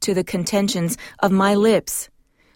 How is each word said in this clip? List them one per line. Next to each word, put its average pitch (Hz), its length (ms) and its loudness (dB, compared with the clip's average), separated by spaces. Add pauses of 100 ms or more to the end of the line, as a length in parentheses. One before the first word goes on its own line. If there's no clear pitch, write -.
to 202 120 -2
the 185 100 0
contentions 180 760 -2 (180)
of 196 140 0
my 196 240 4
lips. 208 540 0 (460)